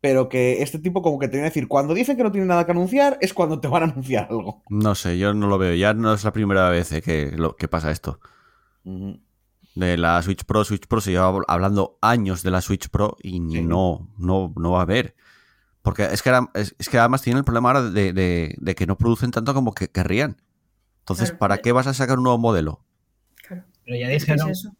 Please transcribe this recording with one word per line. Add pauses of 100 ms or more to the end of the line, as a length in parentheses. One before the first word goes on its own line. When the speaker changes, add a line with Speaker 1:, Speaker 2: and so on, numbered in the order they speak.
Speaker 1:
Pero
que
este
tipo
como
que
te
viene
a
decir,
"Cuando
dicen
que
no
tienen
nada
que
anunciar,
es
cuando
te
van
a
anunciar
algo".
Speaker 2:
No
sé,
yo
no
lo
veo.
Ya
no
es
la
primera
vez,
eh,
que
lo,
que
pasa
esto. (640)
Speaker 1:
Ujú. (560)
Speaker 2:
De
la
Switch
Pro,
Switch
Pro,
se
lleva
habl-,
hablando
años
de
la
Switch
Pro
y (180)
Speaker 1:
Sí.
Speaker 2:
no,
no,
no
va
a
haber. (680)
Porque
es
que
ahora,
es,
es
que
además
tienen
el
problema
ahora
de,
de,
de
que
no
producen
tanto
como
que
querrían. (640)
Entonces,
Speaker 3:
Claro.
Speaker 2:
¿para
qué
vas
a
sacar
un
nuevo
modelo? (640)
Speaker 3:
Claro. (220)
Speaker 4:
Pero
ya
Speaker 3:
Es
que
es
Speaker 4:
dijeron,
Speaker 3:
eso.